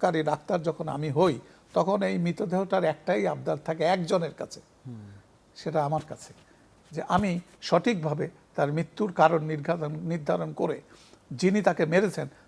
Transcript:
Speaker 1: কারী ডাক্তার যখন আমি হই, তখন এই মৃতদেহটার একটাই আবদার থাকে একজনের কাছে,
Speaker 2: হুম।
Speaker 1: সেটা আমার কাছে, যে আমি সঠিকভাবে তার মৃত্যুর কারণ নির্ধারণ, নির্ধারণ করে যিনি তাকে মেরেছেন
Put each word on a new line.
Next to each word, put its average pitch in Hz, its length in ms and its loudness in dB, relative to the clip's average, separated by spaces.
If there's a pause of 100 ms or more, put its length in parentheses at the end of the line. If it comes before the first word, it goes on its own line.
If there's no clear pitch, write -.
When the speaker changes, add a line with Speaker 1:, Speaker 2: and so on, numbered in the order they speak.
Speaker 1:
কারী 165 220 2
ডাক্তার 151 400 -2
যখন 160 260 -4
আমি 151 220 -4
হই, 151 280 2 (360)
তখন 190 280 2
এই 190 160 0
মৃতদেহটার 180 640 0
একটাই 185 420 0
আবদার 147 380 -2
থাকে 160 200 -2
একজনের 170 500 0
কাছে, - 260 -12 (260)
Speaker 2:
হুম। 120 100 -12 (580)
Speaker 1:
সেটা 151 300 -2
আমার 147 240 0
কাছে, - 260 -16 (580)
যে 151 100 -6
আমি 180 380 2 (200)
সঠিকভাবে 165 680 0 (240)
তার 147 180 0
মৃত্যুর 175 400 -2
কারণ 160 320 4
নির্ধারণ, 156 520 -4
নির্ধারণ 165 560 -2
করে 151 280 -2 (520)
যিনি 190 300 2
তাকে 175 240 4
মেরেছেন 165 420 2 (180)